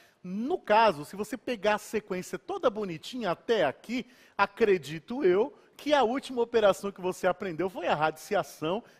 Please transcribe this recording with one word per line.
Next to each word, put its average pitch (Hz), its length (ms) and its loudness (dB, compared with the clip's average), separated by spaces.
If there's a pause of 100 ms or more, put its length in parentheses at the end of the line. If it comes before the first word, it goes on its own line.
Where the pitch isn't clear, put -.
(220)
No 220 360 -6
caso, 208 460 4
se - 120 -14
você 214 200 -8
pegar 208 400 -2
a - 20 -6
sequência 185 600 -6
toda 359 300 -2
bonitinha 202 640 -4
até 196 340 0
aqui, 220 420 -4 (300)
acredito 202 880 0
eu 190 300 4 (220)
que 285 160 -2
a 277 120 6
última 254 360 -4
operação 208 520 2
que - 80 -20
você 180 260 -4
aprendeu 180 420 -2
foi 294 200 -4
a 202 80 4
radiciação 160 840 -2 (180)